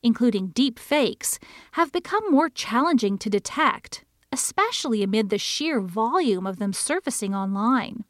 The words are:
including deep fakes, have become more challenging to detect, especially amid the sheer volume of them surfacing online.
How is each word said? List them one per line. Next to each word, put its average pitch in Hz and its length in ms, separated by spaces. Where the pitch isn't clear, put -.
including 226 440
deep 240 320
fakes, - 600
have 320 180
become 381 380
more 294 200
challenging 233 680
to 220 120
detect, - 760
especially 277 720
amid 202 260
the 208 80
sheer 285 440
volume 220 640
of 190 120
them 196 160
surfacing 247 600
online. 196 760